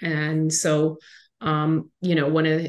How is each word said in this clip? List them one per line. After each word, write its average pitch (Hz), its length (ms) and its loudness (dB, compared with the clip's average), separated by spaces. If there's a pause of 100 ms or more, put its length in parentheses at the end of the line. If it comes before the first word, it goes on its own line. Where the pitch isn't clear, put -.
And 156 500 -2
so, 156 480 0 (420)
um, 156 500 0 (100)
you 175 140 2
know, 147 140 2
one 160 160 2
of 160 240 0